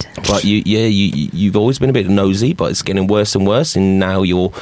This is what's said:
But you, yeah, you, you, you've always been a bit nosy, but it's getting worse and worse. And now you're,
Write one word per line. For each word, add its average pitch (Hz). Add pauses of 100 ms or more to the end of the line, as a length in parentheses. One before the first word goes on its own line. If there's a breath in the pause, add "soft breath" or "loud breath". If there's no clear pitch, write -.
(280)
But 101
you, 107
yeah, 107
you, 101
you, 73
you've 95
always 123
been 135
a -
bit 98
nosy, 101
but -
it's -
getting 95
worse 104
and 98
worse. 131
And 95
now 95
you're, 90 (100 loud breath)